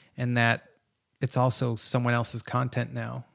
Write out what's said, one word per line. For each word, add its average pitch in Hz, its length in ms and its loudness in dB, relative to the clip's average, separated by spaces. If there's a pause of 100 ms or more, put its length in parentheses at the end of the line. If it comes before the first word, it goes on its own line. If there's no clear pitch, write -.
(180)
and 123 200 0
that 117 260 4 (580)
it's 127 160 -2
also 123 380 2
someone 120 400 0
else's 117 260 -2
content 123 540 -2
now. 120 400 -8